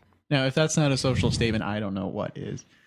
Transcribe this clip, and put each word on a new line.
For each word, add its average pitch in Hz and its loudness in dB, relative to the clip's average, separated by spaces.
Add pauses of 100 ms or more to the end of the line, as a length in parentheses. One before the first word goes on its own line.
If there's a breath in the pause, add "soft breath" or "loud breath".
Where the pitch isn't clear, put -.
(300)
Now, 135 2
if 131 0
that's 156 2
not 147 4
a 131 0
social 123 2
statement, 110 0
I 104 -4
don't 98 -4
know 98 -4
what - -6
is. - -10 (200 soft breath)